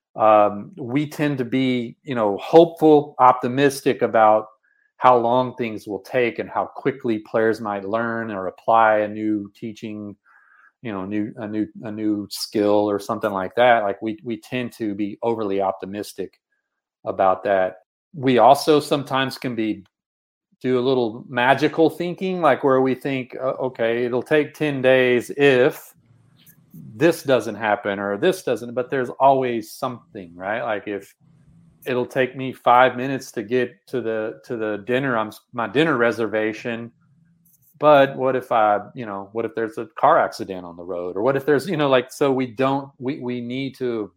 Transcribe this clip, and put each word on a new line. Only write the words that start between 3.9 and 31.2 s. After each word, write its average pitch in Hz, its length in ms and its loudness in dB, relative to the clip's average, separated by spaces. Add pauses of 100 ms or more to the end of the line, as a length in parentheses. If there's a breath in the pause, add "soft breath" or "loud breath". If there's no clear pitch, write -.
about 110 440 4 (520)
how 127 180 6
long 123 400 0
things 110 320 -8
will 95 120 -6
take 120 380 -2
and 98 100 -8
how 98 180 -4
quickly 127 540 -4
players 110 400 0
might 101 240 -6
learn 113 460 -4
or 95 160 -6
apply 110 520 4
a 104 100 0
new 107 480 -4
teaching, 104 580 -12 (680 soft breath)
you 117 100 -8
know, 95 120 -6
new, 104 340 -4
a 110 100 -10
new, 107 180 -4 (160)
a 117 80 -12
new 107 400 -4
skill 104 580 0
or 101 120 -2
something 110 320 -4
like 92 240 -6
that. 117 260 4
Like, 101 200 -4
we, 110 200 -6
we 117 180 -8
tend 127 340 -8
to 104 200 -6
be 104 280 -6
overly 110 380 -2
optimistic 95 800 -6 (640)
about 95 400 0
that. 95 340 0 (360)
We 127 240 2
also 139 400 6
sometimes 135 580 -4
can 123 200 -8
be, 107 280 -4 (760)
do 127 180 0
a - 20 0
little 123 480 0
magical 139 640 2
thinking, 180 500 -6
like, 139 220 2
where 131 180 4
we 131 140 2
think, 131 400 -6
uh, 131 240 -4
"Okay, 120 460 -2
it'll 120 180 -2
take 147 320 0
ten 143 260 -4
days 127 560 4
if 139 560 4 (800 soft breath)
this 160 520 -2
doesn't 113 320 0
happen 104 420 0
or 101 180 -4
this 175 280 -2
doesn't," 120 280 -6
but 123 160 -6
there's 131 300 -4
always 127 540 2
something, 110 640 -12
right? 101 260 -6
Like, 107 240 -6
if 101 260 -10 (720)